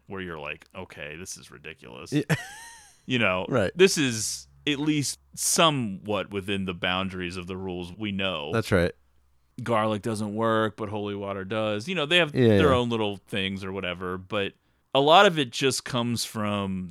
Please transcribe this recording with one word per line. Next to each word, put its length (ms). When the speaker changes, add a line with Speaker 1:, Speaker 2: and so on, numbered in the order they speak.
Speaker 1:
where 140
you're 180
like, 260
"Okay, 400
this 220
is 140
ridiculous." 600
Speaker 2:
Yeah. 180
<laughs> 60
Speaker 1:
You 120
know, 280
Speaker 2:
Right. 280
Speaker 1:
this 240
is 480
at 140
least 400
somewhat 960
within 340
the 80
boundaries 640
of 80
the 100
rules 400
we 160
know. 400
Speaker 2:
That's 200
right. 200
Speaker 1:
Garlic 400
doesn't 320
work, 420
but 140
holy 240
water 320
does. 420
You 60
know, 140
they 100
have 160
Speaker 2:
Yeah, 240
Speaker 1:
their 140
Speaker 2:
yeah. 60
Speaker 1:
own 120
little 280
things 360
or 80
whatever, 460
but 360
a 60
lot 260
of 100
it 140
just 340
comes 400
from 640